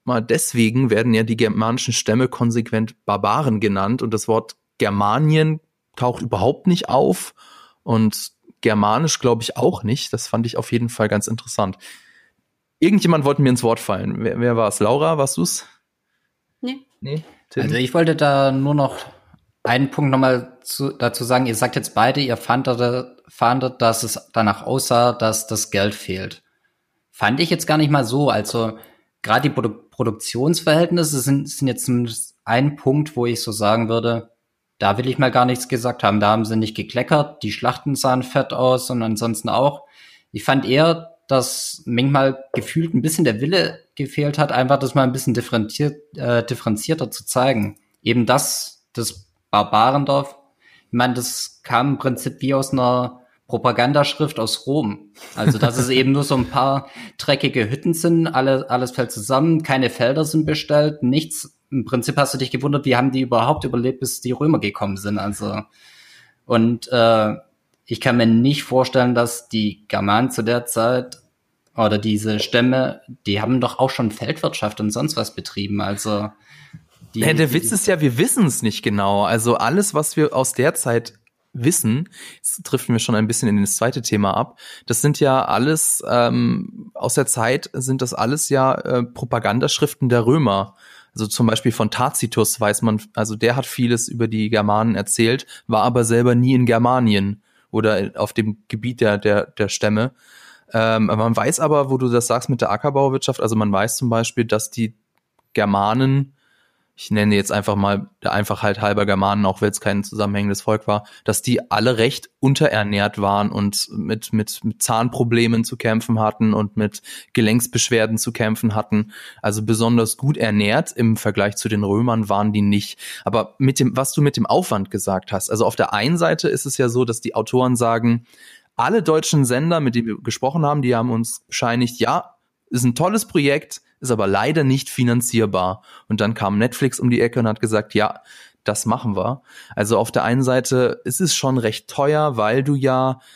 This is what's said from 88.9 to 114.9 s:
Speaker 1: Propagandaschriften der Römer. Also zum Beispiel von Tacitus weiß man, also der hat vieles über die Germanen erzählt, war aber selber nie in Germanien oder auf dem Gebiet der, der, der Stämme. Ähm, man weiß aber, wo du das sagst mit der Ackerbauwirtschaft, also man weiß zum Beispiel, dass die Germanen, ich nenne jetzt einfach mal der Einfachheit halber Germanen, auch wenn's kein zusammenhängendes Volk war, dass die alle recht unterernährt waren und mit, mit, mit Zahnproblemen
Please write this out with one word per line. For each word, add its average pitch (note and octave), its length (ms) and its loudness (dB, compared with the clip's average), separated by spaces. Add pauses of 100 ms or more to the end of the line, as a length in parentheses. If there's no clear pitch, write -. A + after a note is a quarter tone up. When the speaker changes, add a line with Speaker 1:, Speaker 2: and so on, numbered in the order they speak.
Speaker 1:
Propagandaschriften B2 1080 -2
der A#2+ 160 4
Römer. A2 500 2 (380)
Also G#2+ 140 -4
zum A#2 200 2
Beispiel A2+ 240 0
von A2 200 -2
Tacitus - 680 -2
weiß G#2 220 0
man, G#2+ 200 0 (120)
also A2 240 -4
der A#2 180 2
hat C3 100 -2
vieles A#2+ 440 -2
über A#2 180 -2
die G#2+ 220 -2
Germanen G#2+ 460 2
erzählt, A2+ 500 0 (220)
war G#2+ 160 2
aber A#2+ 200 2
selber A#2+ 320 4
nie B2+ 180 4
in B2 120 4
Germanien A#2 760 2 (340)
oder G#2+ 400 0
auf - 160 -2
dem G#2+ 380 -4
Gebiet A#2 320 -8
der, G#2 160 4
der, G#2 300 0
der - 200 -4
Stämme. G#2+ 460 0 (580)
Ähm, A2+ 360 2
man A2+ 280 0
weiß A#2+ 240 0
aber, D3 300 2
wo C3 80 2
du B2+ 100 0
das A#2 200 2
sagst A#2+ 200 -2
mit B2+ 140 -2
der B2+ 100 0
Ackerbauwirtschaft, C#3 720 0
also A2 160 0
man G#2+ 120 2
weiß G2+ 280 0
zum B2 120 -2
Beispiel, A2+ 360 0
dass A2 260 -2
die A2+ 240 -4 (580)
Germanen, A2+ 800 2 (640)
ich - 140 -16
nenne G#2 240 4
jetzt G2 160 0
einfach G#2 240 0
mal G2+ 340 0 (140)
der - 80 -2
Einfachheit G2+ 480 -2
halber G2+ 260 0
Germanen, G2+ 400 2
auch F#2+ 140 -2
wenn's G2+ 220 -2
kein G2+ 240 -2
zusammenhängendes G2+ 560 -4
Volk G#2+ 260 -2
war, G#2 160 0 (220)
dass - 160 -2
die - 280 -2
alle A2 280 2
recht A#2+ 320 0 (100)
unterernährt G#2 800 2
waren G2+ 320 2
und G2+ 400 -2
mit, - 400 -6
mit, A2 320 -2
mit A2 180 -6
Zahnproblemen A#2 840 2